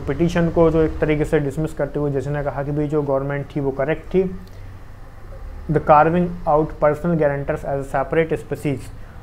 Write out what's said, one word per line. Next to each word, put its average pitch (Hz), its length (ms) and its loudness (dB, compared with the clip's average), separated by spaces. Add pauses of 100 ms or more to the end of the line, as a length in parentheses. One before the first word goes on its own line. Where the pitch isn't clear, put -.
petition 170 420 2
को 165 220 6
जो 160 120 4
एक 156 160 0
तरीके 147 260 2
से 156 140 2
dismiss 151 340 -2
करते 147 260 -2
हुए 143 120 0
जज 135 160 -2
ने 147 160 -2
कहा 139 200 -4
कि 143 80 -4
भाई 147 160 0
जो 151 140 2
government 139 540 -2
थी 151 40 -2
वो 139 120 0
correct 143 420 -2
थी। 190 100 4 (1400)
The 156 140 2
carving 160 440 6 (220)
out 156 320 2
personal 156 400 2
guarantors 143 460 0
as 143 140 -4
a 135 120 -6
separate 156 480 0
species, 139 420 -4 (420)